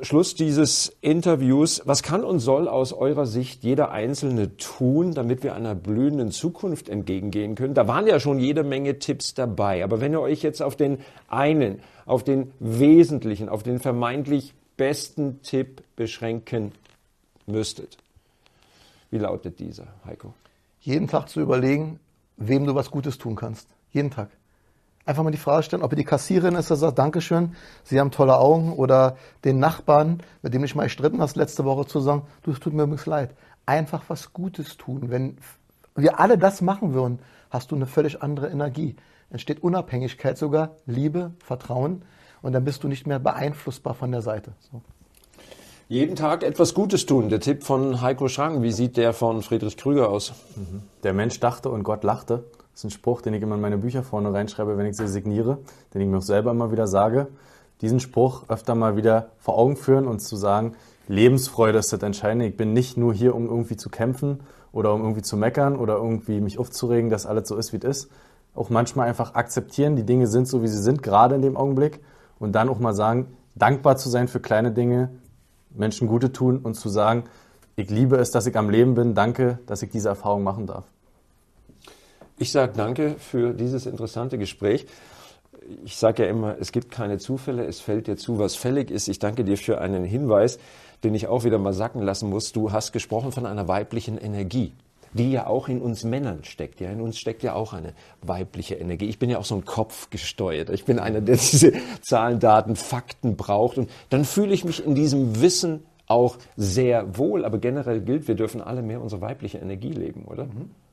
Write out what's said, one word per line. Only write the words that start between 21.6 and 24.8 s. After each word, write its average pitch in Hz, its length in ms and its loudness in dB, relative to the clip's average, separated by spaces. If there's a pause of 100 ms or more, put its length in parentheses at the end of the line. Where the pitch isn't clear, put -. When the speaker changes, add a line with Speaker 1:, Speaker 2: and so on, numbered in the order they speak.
Speaker 2:
wem 135 280 0
du 139 100 0
was 139 160 -2
Gutes 139 260 -6
tun 113 180 -8
kannst. 110 320 -10 (240)
Jeden 143 200 -2
Tag. 104 180 -8 (760)